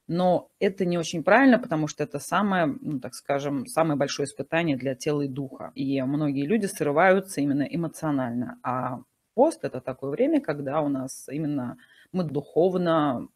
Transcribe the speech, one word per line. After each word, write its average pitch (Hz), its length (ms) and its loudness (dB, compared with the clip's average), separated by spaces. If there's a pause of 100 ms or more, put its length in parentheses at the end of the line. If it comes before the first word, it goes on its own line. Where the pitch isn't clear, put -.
но 180 420 0 (120)
это 196 240 0
не 175 140 0
очень 160 260 -4
правильно, 247 340 8
потому 156 300 -2
что - 160 -6
это 143 140 -6
самое, 185 480 0 (160)
ну, 135 180 -6
так - 140 -10
скажем, 139 520 -4
самое 160 320 2
большое 139 280 -2
испытание 160 500 -2
для 127 180 -4
тела 147 280 -2
и 139 60 -2
духа. 131 460 -10
И 135 280 -2
многие 143 440 0
люди 202 200 2
срываются 185 760 2
именно 143 220 2
эмоционально, 131 1000 -4
а 127 380 -4 (340)
пост — 320 300 4
это 131 160 -6
такое 135 300 -8
время, 277 300 2
когда 147 420 -2
у 147 60 0
нас 135 420 -6
именно 147 460 -4 (360)
мы 185 120 0
духовно 151 1120 2